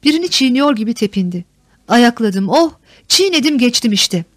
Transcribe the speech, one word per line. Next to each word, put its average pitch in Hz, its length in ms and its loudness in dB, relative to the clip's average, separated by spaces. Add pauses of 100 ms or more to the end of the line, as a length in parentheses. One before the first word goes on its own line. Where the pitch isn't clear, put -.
Birini 320 260 0
çiğniyor 269 460 0
gibi 220 180 -4
tepindi. 185 520 -4 (420)
"Ayakladım, 220 640 0
oh, 311 220 2 (360)
çiğnedim 311 500 0
geçtim 240 340 0
işte. 185 340 -2 (120)